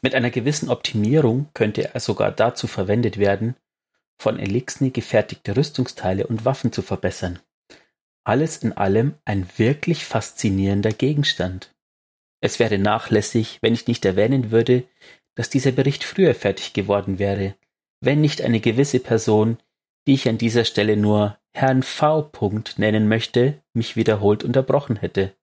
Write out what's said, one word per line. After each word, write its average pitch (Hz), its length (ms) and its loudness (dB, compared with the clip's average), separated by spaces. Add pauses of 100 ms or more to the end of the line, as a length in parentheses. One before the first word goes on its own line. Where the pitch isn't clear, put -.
Mit 131 120 0
einer 123 160 2
gewissen 139 380 -2
Optimierung 127 840 2
könnte 107 400 -2
er 123 80 -4
sogar 101 320 0
dazu 113 340 0
verwendet 104 500 -2
werden, 101 380 0 (640)
von - 180 -2
Elixni 120 520 -2
gefertigte - 680 -2
Rüstungsteile 120 720 -2
und 110 160 -4
Waffen 127 300 -2
zu 110 80 -6
verbessern. 92 580 -6 (880)
Alles 143 320 0
in 113 160 -4
allem 107 400 0 (100)
ein 98 320 -4
wirklich 147 480 0
faszinierender 101 880 0
Gegenstand. 131 840 -2 (680)
Es - 180 -2
wäre 107 180 2
nachlässig, 107 840 0
wenn 113 120 2
ich - 140 -4
nicht 117 160 -2
erwähnen 107 480 2
würde, 123 320 4 (520)
dass - 140 -6
dieser 131 220 0
Bericht 139 320 0
früher 170 320 2
fertig - 380 -4
geworden 101 460 -2
wäre, 98 360 -2 (460)
wenn 143 180 2
nicht 151 220 2
eine 113 180 2
gewisse 120 400 2
Person, 110 600 2 (480)
die 139 80 6
ich 131 120 -2
an 113 100 0
dieser 113 280 2
Stelle 104 320 0
nur 104 400 2 (160)
Herrn 131 300 2
V. 151 380 0
Punkt 107 580 -6
nennen 107 300 2
möchte, 123 520 2 (120)
mich - 240 -2
wiederholt 110 480 2
unterbrochen 131 500 0
hätte. - 480 -4